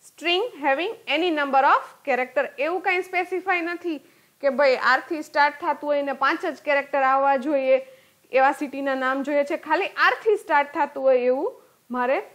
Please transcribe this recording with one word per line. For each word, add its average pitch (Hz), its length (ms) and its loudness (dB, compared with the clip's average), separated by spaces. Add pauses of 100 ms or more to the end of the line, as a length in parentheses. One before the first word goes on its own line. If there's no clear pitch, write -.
string 349 600 -4
having 294 200 0 (280)
any 349 220 0
number 269 240 2
of 349 480 0
character. 254 360 -2 (120)
એવું 330 220 -2
કાંઈ 370 220 -2
specify 359 580 -4
નથી 339 380 -6 (420)
કે 277 80 0
ભાઈ 262 280 2
આરથી 302 460 0
સ્ટાર્ટ 294 380 0
થાતું 294 300 -4
હોય 285 120 0
ને 277 100 -4
પાંચ 277 340 -2
જ 302 160 -8
કેરેક્ટર 277 400 0
આવવા 269 340 4
જોઈએ 262 500 2 (460)
એવા 262 200 4
સિટીના 277 420 -4
નામ 262 280 -2
જોઈએ 285 220 0
છે. 294 120 -4
ખાલી 311 300 -2
આરથી 381 500 0
સ્ટાર્ટ 285 380 0
થાતું 285 280 -4
હોય 262 160 4
એવું 262 440 -2 (280)
મારે 247 320 -2 (120)